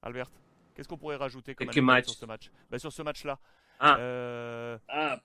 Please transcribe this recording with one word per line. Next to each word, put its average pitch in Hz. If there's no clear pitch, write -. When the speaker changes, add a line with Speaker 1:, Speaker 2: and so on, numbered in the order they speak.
Speaker 1:
Albert ? 123
Qu'est-ce 143
qu'on 170
pourrait 151
rajouter 131
comme 127
Speaker 2:
Et -
quel 143
Speaker 1:
anecdote 127
Speaker 2:
match ? 123
Speaker 1:
sur -
ce -
match ? 110
Ben, -
sur 156
ce 160
match-là. 147
Speaker 2:
Ah. 139
Speaker 1:
Euh, 120
Speaker 2:
Ah. 139